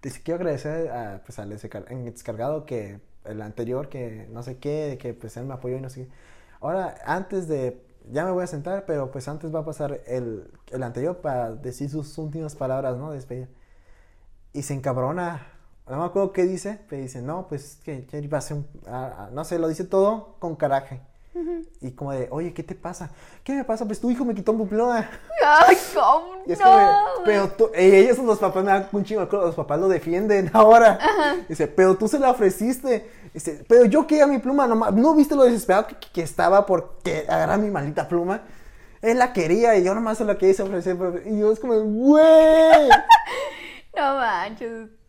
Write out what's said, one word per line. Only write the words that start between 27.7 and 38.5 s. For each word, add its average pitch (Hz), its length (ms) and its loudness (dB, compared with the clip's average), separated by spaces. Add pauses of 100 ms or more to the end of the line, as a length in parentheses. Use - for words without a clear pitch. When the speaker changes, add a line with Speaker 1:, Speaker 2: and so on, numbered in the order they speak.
Speaker 1:
y 185 200 8
ellos, 233 240 6
los 226 200 0
papás 190 260 -2
me 202 80 0
dan 196 180 0
un 202 140 -4
chingo 214 160 -6
de 175 80 -4
cosas, 202 180 0
los 165 80 -2
papás 151 240 -4
lo 190 100 0
defienden 185 640 0
ahora. 220 460 8
Speaker 2:
Ajá. 370 360 0 (120)
Speaker 1:
Dice, 156 200 -4
"Pero 185 280 4
tú 214 120 -2
se 285 100 -2
la 269 120 2
ofreciste". 240 800 -2 (240)
Dice, 151 340 -10
"¿Pero 240 160 10
yo 294 220 4
qué? 302 160 4
A 277 40 6
mi 285 120 0
pluma, 269 280 0
nomás, 220 280 0
¿no 277 200 4
viste 302 220 4
lo 269 80 6
desesperado 220 440 2
que, - 80 -18
que, - 160 -20
que 175 100 -6
estaba 170 420 2
por 185 400 -4
que 156 240 -4
agarrar 160 300 0
mi 214 120 -2
maldita 151 380 -6
pluma?". 175 340 -4 (600)